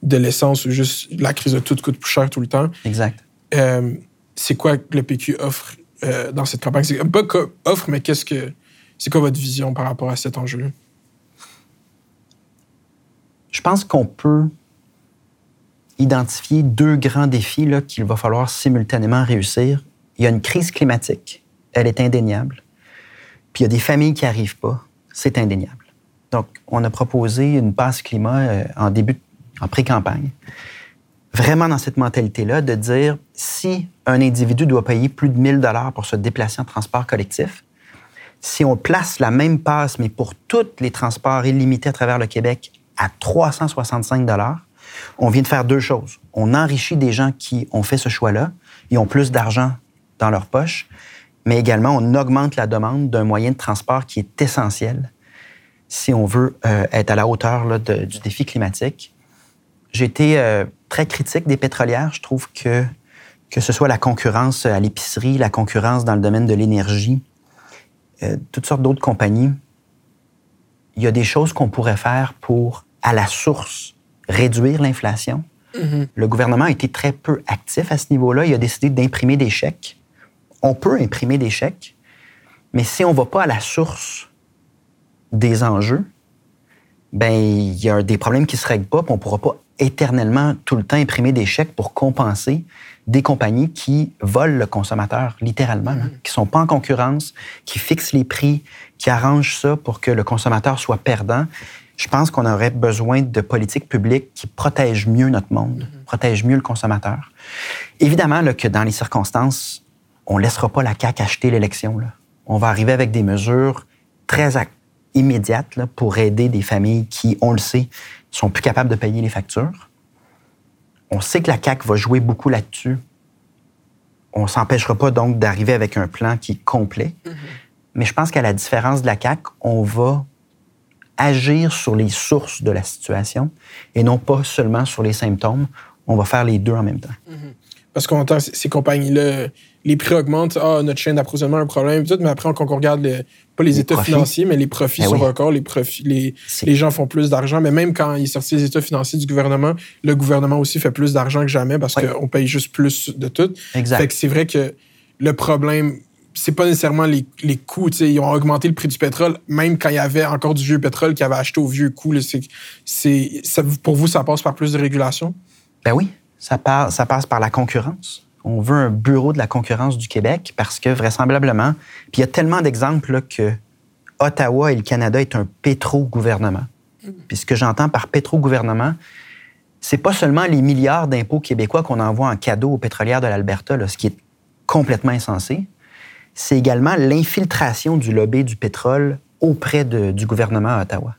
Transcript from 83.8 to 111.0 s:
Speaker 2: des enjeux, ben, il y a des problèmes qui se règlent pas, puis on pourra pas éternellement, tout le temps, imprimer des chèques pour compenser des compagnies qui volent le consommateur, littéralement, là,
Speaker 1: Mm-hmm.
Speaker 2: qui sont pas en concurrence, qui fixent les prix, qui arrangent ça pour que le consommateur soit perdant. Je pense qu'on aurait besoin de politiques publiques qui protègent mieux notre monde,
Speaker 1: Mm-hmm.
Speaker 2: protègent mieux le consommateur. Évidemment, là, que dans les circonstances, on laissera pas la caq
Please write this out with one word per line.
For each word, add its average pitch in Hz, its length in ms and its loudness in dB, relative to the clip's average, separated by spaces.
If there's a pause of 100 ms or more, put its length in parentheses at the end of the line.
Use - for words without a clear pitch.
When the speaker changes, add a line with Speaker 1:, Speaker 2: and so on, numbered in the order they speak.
Speaker 2:
des 113 300 2
enjeux, 113 420 0 (1080)
ben, 113 200 2
il 104 460 2
y 107 100 0
a 104 140 2
des 98 160 0
problèmes 131 280 2
qui 127 100 -4
se - 100 -6
règlent 104 180 0
pas, 160 200 0
puis 127 80 -2
on 101 60 0
pourra 101 200 -4
pas - 180 -2 (220)
éternellement, 135 760 2 (120)
tout 131 100 0
le 110 60 0
temps, 143 140 -2
imprimer 131 360 2
des 117 140 2
chèques - 280 -2
pour - 200 -6
compenser 135 720 -2 (400)
des 131 160 4
compagnies 127 480 2
qui 147 500 -2
volent 127 380 2
le 113 80 0
consommateur, 110 720 -4
littéralement, 117 540 -2
là, 120 100 -2
Speaker 1:
Mm-hmm. - 180 -8
Speaker 2:
qui - 100 -10
sont 113 120 0
pas 156 160 2
en 165 60 4
concurrence, 139 640 0 (320)
qui - 140 -10
fixent - 340 -2
les 131 120 2
prix, 147 380 0 (360)
qui - 100 -2
arrangent 135 480 2
ça 147 200 0
pour 120 240 -8
que 127 100 0
le 110 120 2
consommateur 117 560 0
soit 110 200 -2
perdant. 117 480 0 (500)
Je - 120 -6
pense 151 220 2
qu'on 123 140 0
aurait 113 260 2
besoin 120 520 0
de 117 180 -2
politiques 107 480 -2
publiques 120 460 0
qui - 120 -14
protègent 117 600 0
mieux 123 240 4
notre 101 200 -2
monde, 120 340 -2
Speaker 1:
Mm-hmm. - 200 -16
Speaker 2:
protègent 113 400 -2
mieux 131 120 4
le 131 60 0
consommateur. 110 680 -4 (680)
Évidemment, 156 420 4
là, 139 100 4
que - 160 -2
dans 104 160 2
les 110 80 0
circonstances, - 880 -2 (440)
on 101 100 0
laissera 117 320 0
pas 139 140 0
la 110 120 0
caq 120 280 -2